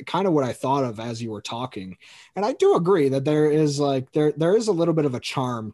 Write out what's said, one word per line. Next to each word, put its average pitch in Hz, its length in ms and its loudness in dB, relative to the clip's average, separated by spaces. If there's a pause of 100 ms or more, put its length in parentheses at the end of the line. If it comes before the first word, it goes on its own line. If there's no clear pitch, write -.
kind 196 220 -2
of 170 60 2
what 143 100 2
I 117 100 -4
thought 135 300 -2
of 113 160 -6
as 113 200 -8
you 117 120 -8
were 104 100 -10
talking. 117 560 -12 (380)
And 190 100 -2
I 262 80 -2
do 392 220 4
agree 170 340 4
that 135 160 -2
there 151 240 4
is, 147 300 2
like, 139 320 0
there, 151 220 2
there 165 220 2
is 226 120 0
a 214 40 0
little 170 220 2
bit 160 120 2
of 127 100 -2
a 117 40 -6
charm 120 540 -6